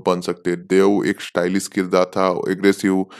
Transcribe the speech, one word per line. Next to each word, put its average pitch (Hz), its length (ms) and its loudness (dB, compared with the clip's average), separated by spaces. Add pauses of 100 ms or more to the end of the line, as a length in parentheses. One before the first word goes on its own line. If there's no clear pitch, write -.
बन 90 140 0
सकते 90 280 -6
हैं। 87 120 -4
देव 95 440 2
एक 98 160 -4
स्टाइलिश 92 460 -2
किरदार 92 380 0
था, 95 240 -2 (200)
एग्रेसिव, 95 560 0 (140)